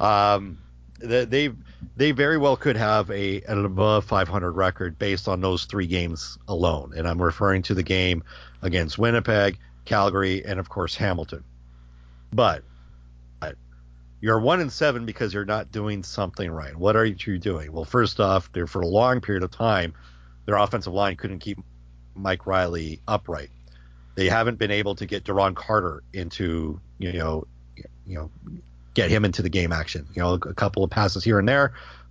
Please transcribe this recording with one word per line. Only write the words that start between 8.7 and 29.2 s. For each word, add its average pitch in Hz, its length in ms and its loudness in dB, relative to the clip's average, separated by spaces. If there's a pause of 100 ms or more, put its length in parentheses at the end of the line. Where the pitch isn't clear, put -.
Winnipeg, 107 640 2 (260)
Calgary, 98 600 0
and 95 160 -4
of 92 80 -8
course 87 260 -6
Hamilton. 90 480 -4 (920)
But, 104 300 2 (800)
but 76 160 -10 (640)
you're 110 180 2
one 147 220 2
and 143 120 -4
seven 127 320 0
because 107 300 -4
you're 104 100 -4
not 107 280 -4
doing 104 320 -4
something 92 440 -6
right. 78 280 -10
What 95 180 4
are 113 100 4
you 98 360 -2
doing? 80 320 -4
Well, 80 120 -6
first 113 360 2
off, 95 320 2
they're, 87 160 -4
for 92 140 -4
a 87 40 0
long 117 340 4
period 95 220 -2
of 90 80 -4
time, 95 440 0 (500)
their 104 120 2
offensive 101 360 0
line 98 240 0
couldn't 95 240 -8
keep 101 180 -8 (560)
Mike 95 320 -4
Reilly 85 640 -2
upright. 82 420 -4 (640)
They 95 160 2
haven't 113 280 2
been 107 120 0
able 101 240 -2
to 104 100 -10
get 95 200 -6
Duron 98 300 2
Carter 87 480 -2 (120)
into, 85 680 -4 (180)
you 90 140 -6
know, 80 340 -4 (600)
you 92 80 -10
know, 80 160 -8 (640)
get 92 160 4
him 107 160 4